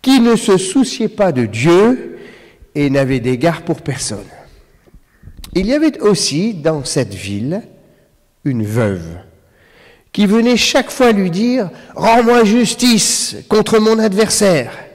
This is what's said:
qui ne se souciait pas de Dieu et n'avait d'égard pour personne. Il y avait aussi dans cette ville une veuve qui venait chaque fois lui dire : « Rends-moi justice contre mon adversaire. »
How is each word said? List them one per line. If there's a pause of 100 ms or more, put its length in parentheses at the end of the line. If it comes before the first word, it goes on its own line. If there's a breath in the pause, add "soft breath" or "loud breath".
qui
ne
se
souciait
pas
de
Dieu (580 loud breath)
et
n'avait
d'égard
pour
personne. (1400 soft breath)
Il
y
avait
aussi
dans
cette
ville (800 soft breath)
une
veuve (920 soft breath)
qui
venait
chaque
fois
lui
dire : « (260 loud breath)
Rends-moi
justice (120)
contre
mon
adversaire. » (220)